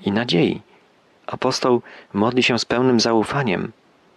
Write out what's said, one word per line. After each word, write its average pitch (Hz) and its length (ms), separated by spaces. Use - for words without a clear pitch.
i 101 60
nadziei. 123 500
Apostoł 127 560
modli 120 300
się 120 160
z - 60
pełnym 123 340
zaufaniem, 113 720